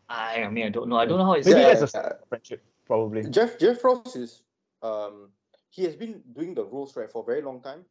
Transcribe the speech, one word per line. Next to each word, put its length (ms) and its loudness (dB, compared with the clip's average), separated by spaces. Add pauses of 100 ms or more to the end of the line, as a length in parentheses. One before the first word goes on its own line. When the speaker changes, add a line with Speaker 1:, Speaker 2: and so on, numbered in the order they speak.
Speaker 1:
I, 360 -4
I 40 -4
mean, 160 -4
I 60 -2
don't 180 -6
know. 80 0
I 80 4
don't 140 0
know 80 4
how 80 4
it's 120 2
Speaker 2:
Maybe 140 10
Speaker 3:
Yeah, 140 10
Speaker 2:
that's 200 0
a 40 -4
Speaker 3:
yeah. 140 -6 (180)
Speaker 2:
friendship, 320 -10 (240)
probably. 420 -2
Speaker 3:
Jeff, 300 0
Jeff 260 2
Ross 320 0
is, 260 -12 (400)
um, 460 -8 (400)
he 160 -8
has 120 -2
been 260 -12 (100)
doing 220 -8
the 100 -4
roast, 320 -12
right, 140 -10
for 120 -10
a 40 -12
very 160 -4
long 180 -12
time, 300 -16